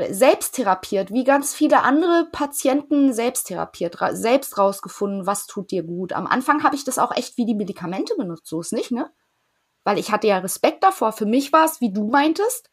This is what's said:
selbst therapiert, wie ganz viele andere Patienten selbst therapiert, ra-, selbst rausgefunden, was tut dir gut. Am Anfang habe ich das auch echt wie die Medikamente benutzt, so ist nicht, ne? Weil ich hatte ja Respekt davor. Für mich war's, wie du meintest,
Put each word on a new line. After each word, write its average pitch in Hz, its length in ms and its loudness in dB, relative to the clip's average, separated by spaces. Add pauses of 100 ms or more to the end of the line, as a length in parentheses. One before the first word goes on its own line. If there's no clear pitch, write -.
selbst 269 460 2
therapiert, 190 560 -2
wie 240 140 0
ganz 277 300 2
viele 285 280 4
andere 330 500 4
Patienten 285 800 0
selbst 240 360 -2
therapiert, 170 520 -6
ra-, - 140 0
selbst 233 420 0
rausgefunden, 196 680 -2
was 202 200 -4
tut - 240 -10
dir 180 120 -2
gut. 175 320 -6
Am 180 120 -4
Anfang 285 360 0
habe 277 140 2
ich - 80 -8
das - 140 -4
auch - 160 0
echt - 220 -6
wie 240 80 0
die 220 100 0
Medikamente 196 600 -6
benutzt, 175 300 -6
so 160 140 -6
ist - 120 -10
nicht, 220 180 -4
ne? 247 200 -4 (760)
Weil 202 140 2
ich 185 140 -4
hatte 214 160 0
ja 196 100 4
Respekt 226 440 0
davor. 381 300 2
Für 220 140 -4
mich 262 260 0
war's, 320 300 4
wie 220 100 0
du 208 160 -2
meintest, 320 640 0